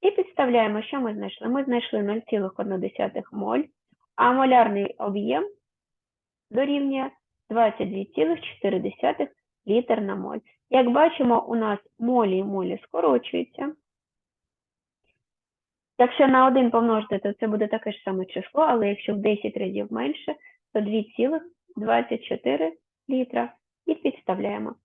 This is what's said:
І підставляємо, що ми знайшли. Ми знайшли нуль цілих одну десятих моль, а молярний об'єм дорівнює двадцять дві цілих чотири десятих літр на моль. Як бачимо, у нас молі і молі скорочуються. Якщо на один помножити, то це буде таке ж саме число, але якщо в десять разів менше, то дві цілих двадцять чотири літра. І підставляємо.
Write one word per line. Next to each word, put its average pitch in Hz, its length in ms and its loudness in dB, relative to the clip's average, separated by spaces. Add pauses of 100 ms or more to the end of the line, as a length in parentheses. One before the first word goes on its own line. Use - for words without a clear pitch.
І 392 100 2
підставляємо, 240 680 0
що 269 200 -6
ми 226 120 -4
знайшли. 202 340 -10
Ми 262 160 -2
знайшли 240 400 -2
нуль 208 160 -2 (100)
цілих 196 300 -4
одну 196 180 -4
десятих 190 560 -6
моль, 214 300 -2 (520)
а 240 160 4
молярний 240 680 4
об'єм 220 520 -4 (1000)
дорівнює 277 580 0 (400)
двадцять 220 400 0
дві - 160 -6
цілих - 360 -2
чотири - 380 -4
десятих - 500 -4 (380)
літр 226 340 0
на 196 140 -6
моль. 202 220 -8 (320)
Як 254 220 4
бачимо, 277 560 4
у 233 80 -4
нас 214 240 -2 (200)
молі 226 380 2
і 190 60 0
молі 190 400 -4
скорочуються. 277 920 -2 (2250)
Якщо 247 300 6
на 262 200 6
один 254 240 4
помножити, 220 480 2
то 202 140 -2
це 220 140 -4
буде 214 200 0
таке 220 240 -4
ж - 140 -12
саме 190 200 -4
число, - 360 -4
але 240 280 2
якщо 202 240 -4
в 208 40 -2
десять 208 400 -2
разів 202 360 -6
менше, 285 420 -6 (380)
то 214 80 0
дві 208 220 -2
цілих 277 400 -2 (320)
двадцять 226 480 0
чотири 302 500 -2 (360)
літра. 247 440 -2 (320)
І 311 100 0
підставляємо. 202 880 -4